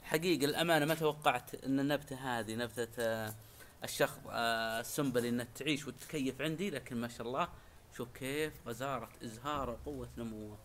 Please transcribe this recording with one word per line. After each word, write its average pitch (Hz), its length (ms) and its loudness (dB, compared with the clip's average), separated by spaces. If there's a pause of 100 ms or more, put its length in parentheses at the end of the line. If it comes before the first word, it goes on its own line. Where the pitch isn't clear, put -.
حقيقة 156 420 4
الأمانة 156 400 6
ما 160 80 4
توقعت 151 600 2 (100)
ان 135 140 4
النبتة 143 360 2
هذه، 120 400 -2
نبتة، 117 320 -2 (120)
آه، 110 340 0 (500)
الشخ-، - 460 0
آه، 113 500 2
السنبلي، 120 500 2
انها 120 260 0
تعيش 139 320 2
وتتكيف 131 540 -4
عندي، 160 280 0
لكن 131 260 -6
ما 117 120 -2
شاء 117 200 -6
الله 147 200 0 (500)
شوف 123 120 -4
كيف 147 440 -4 (140)
غزارة 117 420 -4 (140)
إزهار 123 460 -4
وقوة 123 480 -6
نموه. 107 480 -8